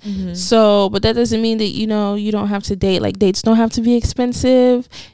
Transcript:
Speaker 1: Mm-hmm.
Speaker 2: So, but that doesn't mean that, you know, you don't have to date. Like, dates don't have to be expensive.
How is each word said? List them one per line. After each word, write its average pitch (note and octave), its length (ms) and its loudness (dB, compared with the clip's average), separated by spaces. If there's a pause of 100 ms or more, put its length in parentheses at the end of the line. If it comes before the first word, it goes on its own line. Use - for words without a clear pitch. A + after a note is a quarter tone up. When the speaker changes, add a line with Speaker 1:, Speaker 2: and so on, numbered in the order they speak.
Speaker 1:
Mm-hmm. F#3+ 280 -6
Speaker 2:
So, G3+ 560 2
but G3+ 140 -4
that A3 120 0
doesn't A3+ 260 0
mean A3+ 180 0
that, G#3 100 -2
you A3 180 -4
know, G#3 280 -2
you G#3 180 -4
don't G#3 160 -2
have G3+ 140 -4
to G3+ 120 -4
date. F#3+ 260 0
Like, G3 160 -2
dates F#3+ 240 0
don't A3+ 140 4
have A3+ 160 2
to A#3+ 100 -4
be A#3+ 140 2
expensive. B3 920 2 (240)